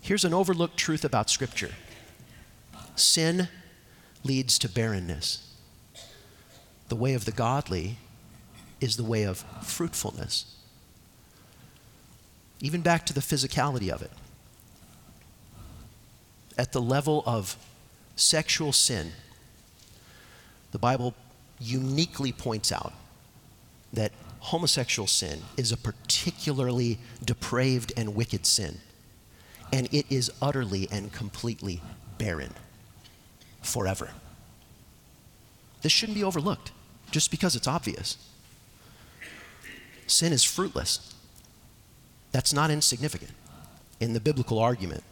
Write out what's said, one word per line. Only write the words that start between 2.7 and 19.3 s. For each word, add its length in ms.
Sin 540
leads 360
to 100
barrenness. 800
The 60
way 180
of 100
the 80
godly 640
is 160
the 60
way 180
of 240
fruitfulness. 840
Even 220
back 240
to 60
the 80
physicality 720
of 120
it. 100
At 160
the 100
level 440
of 300
sexual 580
sin, 400